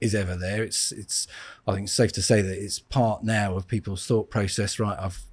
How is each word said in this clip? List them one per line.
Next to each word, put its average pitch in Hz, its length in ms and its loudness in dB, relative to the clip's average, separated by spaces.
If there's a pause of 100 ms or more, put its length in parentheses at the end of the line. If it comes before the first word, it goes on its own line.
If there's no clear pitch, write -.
is 113 120 0
ever 92 220 0
there. 98 300 -2
It's, - 260 -2
it's, - 380 -6 (360)
I 95 100 2
think 98 100 -2
it's 98 80 -4
safe 113 200 4
to 95 100 -2
say 107 200 6
that 92 160 -2
it's 101 220 -6
part 113 420 0
now 104 320 2
of 95 140 -4
people's 101 360 -4
thought 113 240 2
process. 101 520 0
Right, 101 180 0
I've 92 240 -6 (100)